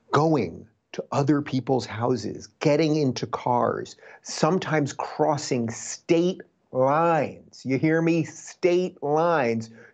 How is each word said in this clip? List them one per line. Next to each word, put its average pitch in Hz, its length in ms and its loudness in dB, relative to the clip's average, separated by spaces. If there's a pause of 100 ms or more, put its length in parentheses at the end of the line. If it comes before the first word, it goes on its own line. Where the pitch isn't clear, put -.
(120)
going 127 540 0 (260)
to - 200 -8
other 143 280 2
people's 127 460 -2
houses, 110 640 -4 (140)
getting 151 340 2
into 139 320 0
cars, - 680 -2 (280)
sometimes - 680 0
crossing 143 800 -2
state 170 720 -2 (300)
lines. 143 920 0
You 131 140 0
hear 156 240 2
me? 165 220 2
State 175 800 -2
lines 143 640 2 (240)